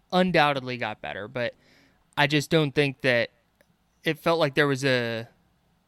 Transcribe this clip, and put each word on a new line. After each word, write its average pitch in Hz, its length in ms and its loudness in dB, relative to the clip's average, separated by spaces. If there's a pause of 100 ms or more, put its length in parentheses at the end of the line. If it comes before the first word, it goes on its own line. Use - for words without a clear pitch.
(120)
undoubtedly 147 640 2
got 110 240 -8
better, 85 260 -10
but 120 260 -6 (640)
I 147 100 4
just 147 220 0
don't 156 240 2
think 143 280 0
that 120 280 2 (760)
it 156 160 -4
felt 165 200 0
like 147 160 0
there 151 120 4
was 135 160 -2
a, 117 460 -2 (580)